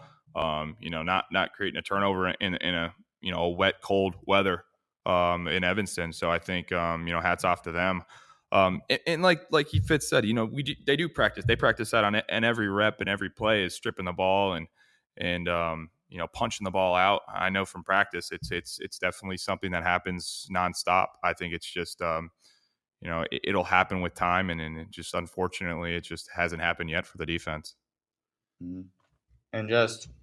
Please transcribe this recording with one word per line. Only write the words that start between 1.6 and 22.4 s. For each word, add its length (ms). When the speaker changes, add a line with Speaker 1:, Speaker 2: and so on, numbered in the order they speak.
Speaker 1:
a 20
turnover 480
in, 240
in 220
a, 180
you 120
know, 140
a 40
wet, 320
cold 320
weather, 360
um, 400
in 160
Evanston. 500
So 160
I 80
think, 340
um, 360
you 60
know, 60
hats 240
off 200
to 80
them. 320
Um, 400
and, 160
and 160
like, 260
like 180
he 120
Fitz 280
said, 160
you 120
know, 100
we 160
do, 140
they 120
do 120
practice. 380
They 80
practice 360
that 120
on, 120
e-, 140
and 160
every 240
rep 300
and 100
every 220
play 320
is 100
stripping 320
the 80
ball 400
and, 140
and, 320
um, 400
you 80
know, 100
punching 360
the 80
ball 240
out. 320
I 220
know 160
from 180
practice, 480
it's, 180
it's, 300
it's 180
definitely 380
something 360
that 120
happens 640
nonstop. 580
I 120
think 200
it's 160
just, 320
um, 280